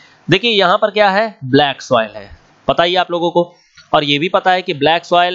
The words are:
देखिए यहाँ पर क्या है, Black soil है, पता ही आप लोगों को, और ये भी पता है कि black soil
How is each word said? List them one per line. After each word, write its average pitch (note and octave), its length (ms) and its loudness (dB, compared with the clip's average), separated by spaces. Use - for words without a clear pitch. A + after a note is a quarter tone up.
देखिए F#3+ 220 2
यहाँ G3 260 2
पर G#3 140 0
क्या G#3 180 2
है, G3+ 360 -2
Black C#3 360 2
soil A2+ 340 -2
है, G2+ 140 -18
पता C#3+ 160 0
ही F3+ 120 0
आप F3 160 -2
लोगों F3 200 -2
को, F3 240 -2
और D#3 100 2
ये C#3+ 160 0
भी E3+ 100 -2
पता F#3 220 0
है F#3 100 0
कि F3+ 120 -6
black D#3 400 -2
soil F3 220 2